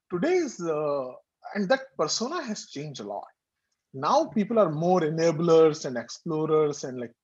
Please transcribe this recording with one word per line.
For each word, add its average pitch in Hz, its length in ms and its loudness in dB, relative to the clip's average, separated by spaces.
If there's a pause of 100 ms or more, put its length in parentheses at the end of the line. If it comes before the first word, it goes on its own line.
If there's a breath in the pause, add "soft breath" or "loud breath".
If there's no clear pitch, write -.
(120)
today 214 220 0
is, 330 260 -2
uh, 147 520 -2 (420)
and 196 160 -2
that 262 280 0
persona 254 460 -4
has 214 220 -8
changed 139 360 -12
a - 20 -10
lot. 101 240 -10 (640)
Now 196 320 0
people 220 340 0
are 180 120 4
more 175 300 2
enablers 160 840 4
and 127 120 -4
explorers 156 880 -2
and, 127 160 -10
like, 117 140 -10 (100)